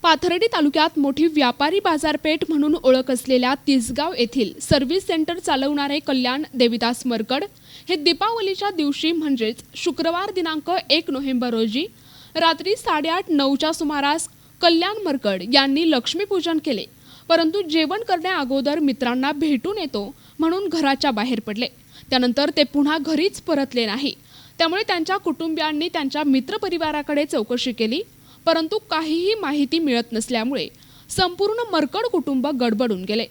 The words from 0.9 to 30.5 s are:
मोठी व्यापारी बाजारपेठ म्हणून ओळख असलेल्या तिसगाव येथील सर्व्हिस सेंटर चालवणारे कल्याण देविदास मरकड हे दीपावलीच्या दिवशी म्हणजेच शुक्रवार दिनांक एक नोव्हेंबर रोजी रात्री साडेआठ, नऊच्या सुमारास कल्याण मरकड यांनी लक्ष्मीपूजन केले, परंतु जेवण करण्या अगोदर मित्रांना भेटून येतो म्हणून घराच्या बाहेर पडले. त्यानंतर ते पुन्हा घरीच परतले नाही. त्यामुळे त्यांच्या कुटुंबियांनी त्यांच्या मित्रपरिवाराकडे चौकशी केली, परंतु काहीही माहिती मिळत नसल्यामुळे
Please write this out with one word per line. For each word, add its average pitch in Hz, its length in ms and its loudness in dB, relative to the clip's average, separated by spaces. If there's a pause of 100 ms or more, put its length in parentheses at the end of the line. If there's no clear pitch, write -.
मोठी 277 280 2
व्यापारी 294 520 2
बाजारपेठ 311 720 0
म्हणून 302 260 2
ओळख 262 360 4
असलेल्या 254 420 2 (140)
तिसगाव 269 500 0
येथील 233 420 0
सर्व्हिस 302 480 2
सेंटर 339 320 0
चालवणारे 285 600 0
कल्याण 262 440 0 (100)
देविदास 240 520 2
मरकड 247 380 -2 (460)
हे 359 60 2
दीपावलीच्या 392 760 0
दिवशी 311 420 0
म्हणजेच 277 520 -2 (120)
शुक्रवार 349 560 -2
दिनांक 339 400 -2 (180)
एक 320 220 2
नोव्हेंबर 262 380 -2
रोजी 226 360 -2 (500)
रात्री 330 400 0
साडेआठ, 330 540 -2
नऊच्या 285 440 2
सुमारास 294 540 -2 (340)
कल्याण 349 440 2
मरकड 208 380 -2 (100)
यांनी 277 380 4
लक्ष्मीपूजन 330 760 -2
केले, 247 200 -2 (440)
परंतु 330 320 2
जेवण 320 460 0
करण्या 359 280 0
अगोदर 277 440 0
मित्रांना 262 520 0
भेटून 302 460 -2
येतो 247 260 -6 (360)
म्हणून 359 300 0
घराच्या 285 420 0
बाहेर 220 280 -2
पडले. 214 280 -6 (420)
त्यानंतर 254 480 2
ते 294 80 6
पुन्हा 294 320 0
घरीच 320 440 -2
परतले 269 440 0
नाही. 247 280 -4 (460)
त्यामुळे 339 280 0
त्यांच्या 370 300 0
कुटुंबियांनी 320 760 -2
त्यांच्या 294 300 -2
मित्रपरिवाराकडे 302 1000 0
चौकशी 247 460 -2
केली, 226 300 -2 (440)
परंतु 330 320 2 (140)
काहीही 330 440 0
माहिती 294 440 0
मिळत 240 320 0
नसल्यामुळे 233 560 -2 (420)